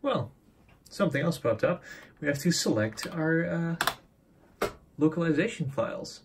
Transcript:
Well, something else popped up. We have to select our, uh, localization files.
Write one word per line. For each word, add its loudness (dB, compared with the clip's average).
Well, -2
something 0
else 0
popped 0
up. 2
We -2
have 2
to 2
select 0
our, 0
uh, 0
localization 2
files. -6